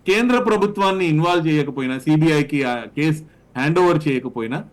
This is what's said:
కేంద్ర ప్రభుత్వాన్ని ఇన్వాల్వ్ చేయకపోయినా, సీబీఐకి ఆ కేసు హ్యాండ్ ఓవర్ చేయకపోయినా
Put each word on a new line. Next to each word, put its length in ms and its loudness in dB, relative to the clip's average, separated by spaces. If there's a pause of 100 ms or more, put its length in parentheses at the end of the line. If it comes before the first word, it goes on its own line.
కేంద్ర 280 2 (120)
ప్రభుత్వాన్ని 680 0
ఇన్వాల్వ్ 340 2
చేయకపోయినా, 500 -2
సీబీఐకి 640 2
ఆ 120 -2 (220)
కేసు 260 -2 (360)
హ్యాండ్ 200 0
ఓవర్ 300 4
చేయకపోయినా 500 -4 (140)